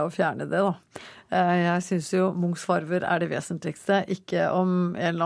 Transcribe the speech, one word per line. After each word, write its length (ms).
av 100
å 20
fjerne 360
det, 120
da. 140
Eh, 300
jeg 180
synes 320
jo 140
Munchs 280
farver 440
er 140
det 80
vesentligste, 760
ikke 460
om 400
en 220
eller 100